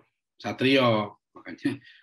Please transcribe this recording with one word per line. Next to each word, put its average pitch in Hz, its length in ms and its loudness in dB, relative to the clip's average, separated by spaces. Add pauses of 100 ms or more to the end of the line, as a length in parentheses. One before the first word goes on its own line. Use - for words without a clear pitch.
(400)
Satrio. 113 800 0 (160)
Makanya - 400 -6 (280)